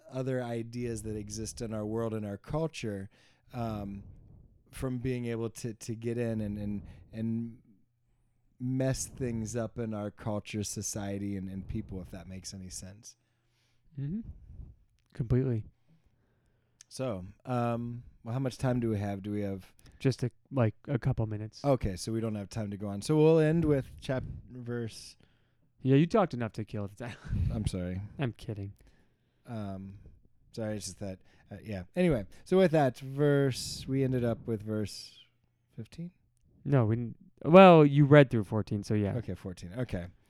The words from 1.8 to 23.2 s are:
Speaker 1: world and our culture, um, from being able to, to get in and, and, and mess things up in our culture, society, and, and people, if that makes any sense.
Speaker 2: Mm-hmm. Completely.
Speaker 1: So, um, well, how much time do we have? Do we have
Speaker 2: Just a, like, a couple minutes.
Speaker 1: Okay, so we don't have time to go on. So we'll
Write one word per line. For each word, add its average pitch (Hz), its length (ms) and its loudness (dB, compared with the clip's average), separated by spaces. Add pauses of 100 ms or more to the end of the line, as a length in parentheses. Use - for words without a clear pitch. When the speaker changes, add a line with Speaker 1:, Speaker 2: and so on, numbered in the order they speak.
Speaker 1:
world 110 300 -4
and 107 100 -4
our 101 120 -6
culture, 110 760 -6 (420)
um, 104 520 -8 (680)
from 127 280 -6
being 123 280 -4
able 113 240 -4
to, 117 240 -10
to 110 220 -10
get 117 220 -4
in 113 220 -2
and, 104 160 -4
and, 104 260 -6 (300)
and 113 440 -4 (1040)
mess 131 460 -2
things 113 500 -6
up 113 220 -6
in 110 140 -4
our 104 200 -6
culture, 104 500 -6
society, 101 760 -6
and, 95 120 -6
and 95 180 -10
people, 104 340 -8
if 87 120 -14
that 87 160 -14
makes 92 260 -12
any 92 140 -14
sense. 95 480 -16 (840)
Speaker 2:
Mm-hmm. 160 200 -6 (920)
Completely. 120 500 2 (1200)
Speaker 1:
So, 107 360 -6 (200)
um, 120 580 -4 (220)
well, 113 80 -8
how 127 80 -2
much 131 180 -4
time 123 220 0
do 117 100 0
we 107 80 0
have? 101 240 -6
Do 104 100 -6
we 104 100 -4
have 98 220 -6 (340)
Speaker 2:
Just - 240 0
a, 123 80 -2 (220)
like, 120 220 2 (140)
a 139 100 0
couple 123 280 -2
minutes. 107 380 -8
Speaker 1:
Okay, 120 320 2
so 113 160 -6
we 113 80 -2
don't 110 140 -2
have 101 140 -8
time 107 220 -6
to 101 60 -6
go 101 120 -8
on. 101 140 -6
So 151 140 2
we'll 160 220 8